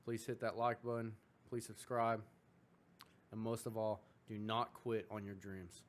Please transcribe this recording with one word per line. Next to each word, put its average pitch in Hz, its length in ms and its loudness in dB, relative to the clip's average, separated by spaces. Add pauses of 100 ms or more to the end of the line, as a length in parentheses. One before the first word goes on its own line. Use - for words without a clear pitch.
Please 117 220 -2
hit 117 140 -2
that 110 180 0
like 117 260 4
button. 117 300 0 (360)
Please 120 160 -2
subscribe. 113 580 2 (1080)
And 110 100 -4
most 113 240 0
of 110 100 -4
all, 107 300 0 (200)
do 107 120 -6
not 110 360 2
quit 113 380 0
on 104 140 -4
your 101 100 -6
dreams. 95 540 -10